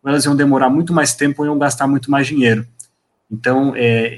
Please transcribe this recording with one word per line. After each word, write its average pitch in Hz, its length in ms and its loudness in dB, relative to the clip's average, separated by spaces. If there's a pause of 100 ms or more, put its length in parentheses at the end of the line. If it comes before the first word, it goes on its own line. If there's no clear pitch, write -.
ou 139 60 -4
elas 143 160 0
iam 143 100 2
demorar 139 320 4
muito 165 240 0
mais 151 220 0
tempo 143 260 -2
ou 147 60 -2
iam 147 120 -2
gastar 139 280 -2
muito 139 240 -2
mais 139 160 0
dinheiro. 120 400 0 (680)
Então, 127 420 0
é, 117 440 0